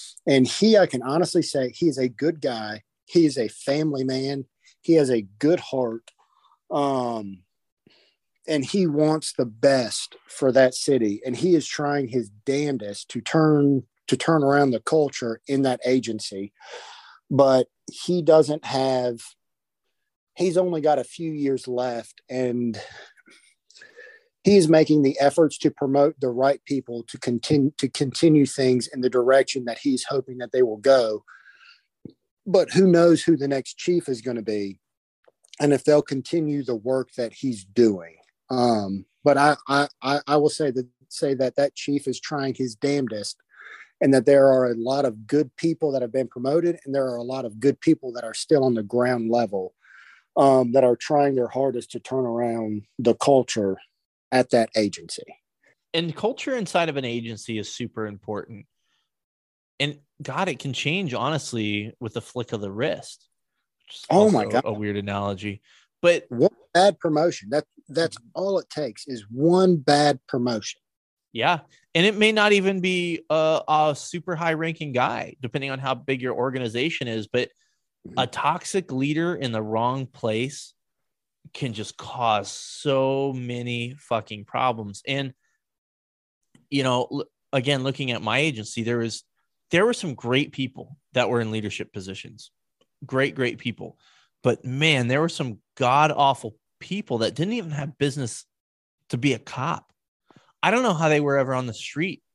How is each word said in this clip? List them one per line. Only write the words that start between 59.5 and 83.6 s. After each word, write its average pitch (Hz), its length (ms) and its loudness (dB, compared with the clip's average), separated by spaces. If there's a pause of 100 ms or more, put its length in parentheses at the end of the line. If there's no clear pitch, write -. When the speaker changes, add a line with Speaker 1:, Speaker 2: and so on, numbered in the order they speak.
Speaker 2:
And 147 200 -4 (220)
God, 156 280 -4
it 139 80 -6
can 139 160 -8
change, 156 400 -4
honestly, 110 840 -4
with 113 140 -10
the 117 80 -6
flick - 320 -10
of 107 80 -6
the 101 100 -8
wrist. - 580 -8 (580)
Which - 100 -20
is - 120 -20
Speaker 1:
Oh 202 220 6
my 113 140 2
Speaker 2:
also 110 160 0
Speaker 1:
God. - 40 -18
Speaker 2:
a 110 80 -4
weird 104 240 -4
analogy. 101 640 -6 (400)
But 175 280 4
Speaker 1:
One 127 200 2 (240)
bad 190 260 6
promotion, 151 520 0
that, 147 140 -2 (240)
that's 160 280 -2 (160)
all 190 260 -2
it - 100 -8
takes 131 380 -10
is 117 220 -10
one 175 480 4
bad 147 500 2
promotion. 120 520 -4 (540)
Speaker 2:
Yeah. 147 260 0 (340)
And 170 120 4
it 208 100 2
may 214 160 4
not 214 220 4
even 196 260 2
be 175 500 -2
a, 156 380 2
a 151 300 2
super 175 380 -8
high 165 180 -2
ranking 160 400 -6
guy, 120 480 -2
depending 135 300 -6
on 135 80 -8
how 135 160 -4
big 127 260 -6
your 123 120 -4
organization 127 760 -4
is. 113 200 -6
But 123 220 -2 (580)
Speaker 1:
Mm-hmm. - 120 -4
Speaker 2:
a 127 80 0
toxic 170 640 -4
leader 147 420 -2
in 127 200 -6
the 110 80 -4
wrong 120 460 -4
place 120 640 -6 (800)
can 131 180 -6
just 104 240 -12
cause 110 560 -2
so 135 800 -2
many 120 640 -8